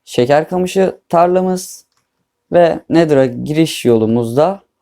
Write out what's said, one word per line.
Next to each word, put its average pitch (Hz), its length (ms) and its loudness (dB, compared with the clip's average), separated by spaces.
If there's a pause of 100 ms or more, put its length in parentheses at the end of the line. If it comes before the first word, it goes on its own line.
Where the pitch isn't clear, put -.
şeker 143 440 0
kamışı 185 600 -2
tarlamız 180 760 -2 (680)
ve 165 360 2
Nether'a 151 380 2
giriş 135 580 -4
yolumuz 117 520 0
da 175 260 0 (200)